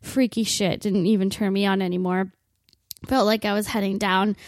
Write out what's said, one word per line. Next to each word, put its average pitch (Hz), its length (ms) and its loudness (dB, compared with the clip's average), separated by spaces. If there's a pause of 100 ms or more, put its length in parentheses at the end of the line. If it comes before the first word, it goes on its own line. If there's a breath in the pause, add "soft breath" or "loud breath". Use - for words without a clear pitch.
freaky 226 420 0
shit - 360 -2
didn't 190 260 0
even 196 240 2
turn 196 240 -2
me 202 100 0
on 196 160 2
anymore. 185 520 -2 (760)
Felt 262 200 2
like 214 180 0
I 208 80 0
was 208 140 -2
heading 196 320 -2
down 196 360 2 (140 loud breath)